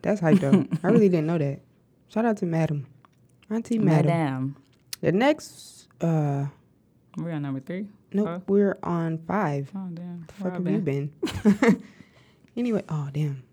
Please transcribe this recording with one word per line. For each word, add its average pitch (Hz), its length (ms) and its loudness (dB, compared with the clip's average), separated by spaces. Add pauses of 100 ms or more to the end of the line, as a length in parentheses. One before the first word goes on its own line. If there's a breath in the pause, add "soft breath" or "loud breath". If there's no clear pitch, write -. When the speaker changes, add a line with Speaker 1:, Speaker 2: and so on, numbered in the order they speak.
Speaker 1:
That's 208 180 0
hype, 170 200 2
though. 156 260 2 (160)
I 175 60 0
really 220 200 6
didn't 160 200 2
know 170 100 0
that. 143 220 -2 (480)
Shout 226 180 -2
out 220 100 0
to 190 100 -4
Madam. 156 400 0 (640)
Auntie 226 280 -2
Madam. 165 280 4
Speaker 2:
Madam. 139 500 0 (440)
Speaker 1:
The 160 120 2
next, - 760 -2 (140)
uh, 147 420 2 (720)
Speaker 2:
We're 165 160 -6
on 151 100 -4
number 135 180 -6
three? 185 280 -10 (240)
Speaker 1:
Nope, 202 140 2
Speaker 2:
Four? 170 200 -6
Speaker 1:
we're 202 360 4
on 165 340 -2 (100)
five. 147 480 -2
Speaker 2:
Oh, 190 200 -8
damn. 175 340 -12
Speaker 1:
The - 60 -20 (100)
Speaker 2:
Where 180 80 -2
Speaker 1:
fuck 180 80 -6
Speaker 2:
I - 20 -2
Speaker 1:
have 180 60 -2
you 202 100 2
Speaker 2:
been? 143 320 -2 (320)
Speaker 1:
been? 220 400 4 (360 loud breath)
<laughs> - 380 -20
Anyway, 233 340 -2
oh, 147 220 -4
damn. 143 300 -4 (100)